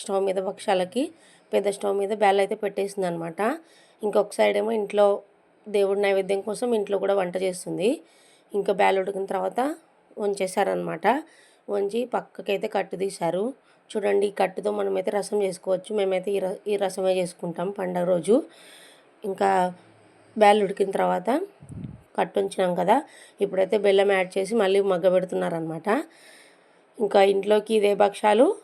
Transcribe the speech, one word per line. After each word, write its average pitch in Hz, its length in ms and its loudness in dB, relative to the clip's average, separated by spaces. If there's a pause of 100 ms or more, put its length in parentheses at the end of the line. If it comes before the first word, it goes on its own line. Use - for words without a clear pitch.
స్టవ్ 196 260 -2
మీద 190 100 -2 (120)
భక్షాలకి, 190 560 -2 (460)
పెద్ద 202 160 2 (100)
స్టవ్ 202 240 -2
మీద 196 100 -2 (120)
బేళ్ళు 196 220 6
అయితే 214 200 -4
పెట్టేసింది 196 460 -4
అనమాట. 165 280 -6 (640)
ఇంకొక 208 380 0
సైడ్ 208 240 2
ఏమో 220 80 -2 (100)
ఇంట్లో 202 260 4 (580)
దేవుడి 202 360 0
నైవేద్యం 196 440 0
కోసం 220 300 -4
ఇంట్లో 202 220 -2
కూడా 196 180 0
వంట 180 260 -2
చేస్తుంది. 180 460 -2 (640)
ఇంకా 202 260 0
బేళ్ళు 190 220 4
ఉడికిన 190 320 -6
తర్వాత 190 280 -4 (640)
వంచేశారనమాట. 185 840 -2 (640)
వంచి 202 320 -2 (140)
పక్కకైతే 196 600 -4
కట్టు 190 280 -4
తీశారు. 180 400 -4 (480)
చూడండి, 202 400 0
ఈ - 80 -14
కట్టుతో 185 400 -2
మనమైతే 196 380 -2
రసం 202 280 -2
చేసుకోవచ్చు. 185 540 -4
మేమైతే 190 380 -2
ఈ - 80 0
ర-, - 160 -6 (100)
ఈ 208 120 0
రసమే 190 360 0
చేసుకుంటాం 175 600 -4
పండగ 180 320 -2
రోజు. 180 260 4 (880)
ఇంకా 196 260 0 (840)
బేళ్ళు 208 300 6
ఉడికిన 196 320 -2
తర్వాత 185 300 0 (880)
కట్టు 185 240 -2
ఉంచినాం 185 380 0
కదా, 190 160 4 (440)
ఇప్పుడైతే 190 460 0
బెల్లం 196 300 4
యాడ్ 180 200 0
చేసి 196 260 -2
మళ్ళీ 196 180 2 (120)
మగ్గబెడుతున్నారనమాట. 180 960 0 (1120)
ఇంకా 202 240 4 (120)
ఇంట్లోకి 208 460 0
ఇదే 202 120 4 (120)
భక్షాలు, 208 440 4 (160)